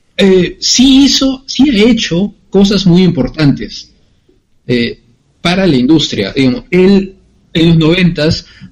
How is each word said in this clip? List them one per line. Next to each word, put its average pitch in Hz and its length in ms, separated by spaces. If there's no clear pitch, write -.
Eh, 185 460
sí 269 440
hizo, 269 420
sí 285 240
ha 214 180
hecho 196 440
cosas 196 360
muy 175 180
importantes, 131 880
eh, 120 340
para 185 260
la 151 80
industria. 123 560
Digamos, 127 400
él 190 440
en 165 180
los 165 80
noventas 165 680